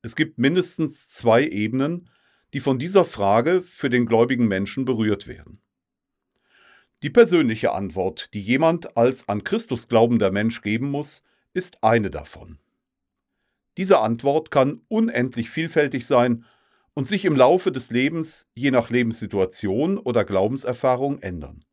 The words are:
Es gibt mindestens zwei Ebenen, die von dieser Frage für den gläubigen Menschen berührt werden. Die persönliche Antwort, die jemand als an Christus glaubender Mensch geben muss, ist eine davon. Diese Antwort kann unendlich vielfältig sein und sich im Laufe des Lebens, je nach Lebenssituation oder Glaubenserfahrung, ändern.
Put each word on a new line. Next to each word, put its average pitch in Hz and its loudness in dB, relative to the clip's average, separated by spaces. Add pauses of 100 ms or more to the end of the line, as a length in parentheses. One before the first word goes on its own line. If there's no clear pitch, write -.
Es - -14
gibt - -4
mindestens 156 -2
zwei 117 2
Ebenen, 131 -4 (440)
die 135 -6
von 131 0
dieser 180 2
Frage 120 2
für - -6
den 123 2
gläubigen 120 2
Menschen 101 -4
berührt 110 -2
werden. - -20 (1400)
Die 147 -6
persönliche 139 4
Antwort, 95 -6
die 104 -8
jemand 151 0
als 127 2
an 104 -4
Christus 202 -6
glaubender 113 4
Mensch 107 -2
geben 113 -4
muss, 143 -8 (320)
ist - -8
eine 110 2
davon. 82 -14 (1160)
Diese 185 4
Antwort 135 -2
kann 139 0
unendlich 127 -2
vielfältig 147 -2
sein 123 2 (480)
und 131 -6
sich 202 -4
im 160 2
Laufe 147 4
des 127 -14
Lebens, 160 -4
je 135 0
nach 120 2
Lebenssituation 113 -2
oder 117 -2
Glaubenserfahrung, 123 -2
ändern. 73 -12